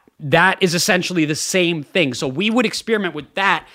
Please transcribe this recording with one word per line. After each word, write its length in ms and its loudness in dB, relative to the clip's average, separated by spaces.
that 420 4
is 120 2
essentially 500 0
the 100 -2
same 480 -2
thing. 300 0
So 160 -6
we 220 -2
would 160 2
experiment 480 -4
with 200 -12
that, 400 0